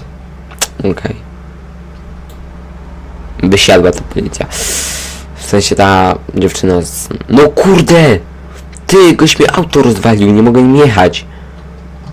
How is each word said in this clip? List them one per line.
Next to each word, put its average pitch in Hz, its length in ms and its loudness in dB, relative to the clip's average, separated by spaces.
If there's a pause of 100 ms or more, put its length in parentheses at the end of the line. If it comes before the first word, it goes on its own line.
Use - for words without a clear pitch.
(800)
Okej. - 360 -6 (2250)
Wysiadła 92 480 4
ta - 100 -8
policja. - 440 -6 (920)
W - 100 -16
sensie - 300 0
ta 95 400 4 (200)
dziewczyna 92 460 0
z... - 280 -10 (200)
No 143 200 6
kurde! 160 680 4 (680)
Ty, 185 260 6
gość 160 260 2
mi - 100 4
auto 160 320 0
rozwalił, 104 500 2
nie 107 120 4
mogę 120 180 4
nim 127 140 4
jechać. 104 500 4 (880)